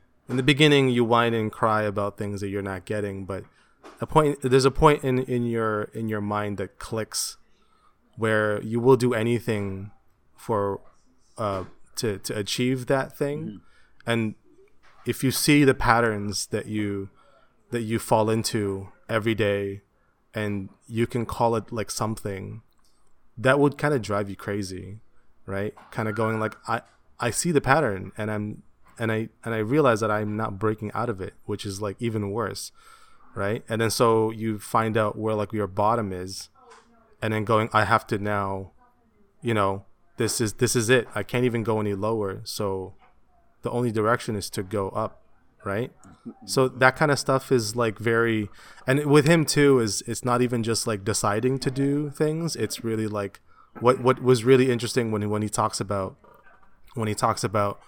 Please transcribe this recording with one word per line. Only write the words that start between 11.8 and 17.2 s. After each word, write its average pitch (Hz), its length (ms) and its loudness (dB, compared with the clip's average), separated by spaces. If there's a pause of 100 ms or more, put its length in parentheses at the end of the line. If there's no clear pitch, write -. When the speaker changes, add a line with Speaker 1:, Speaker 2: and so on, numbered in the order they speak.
Speaker 1:
to, 104 220 -2
to - 180 -8
achieve 123 500 -2
that 135 300 -2
thing. 147 280 -4
Speaker 2:
Mm-hmm. 104 120 -12 (540)
Speaker 1:
And 113 240 0 (680)
if - 180 -4
you 131 80 2
see 147 340 4
the 131 100 6
patterns 110 720 0
that 107 200 -6
you, 101 440 -4 (600)